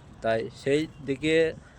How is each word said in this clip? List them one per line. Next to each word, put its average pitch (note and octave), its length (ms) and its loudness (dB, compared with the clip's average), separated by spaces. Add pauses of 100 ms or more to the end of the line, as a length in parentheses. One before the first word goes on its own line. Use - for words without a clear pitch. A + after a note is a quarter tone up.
(220)
তাই A2+ 180 2 (160)
সেই C#3+ 260 0 (240)
দিকে D3+ 300 0 (440)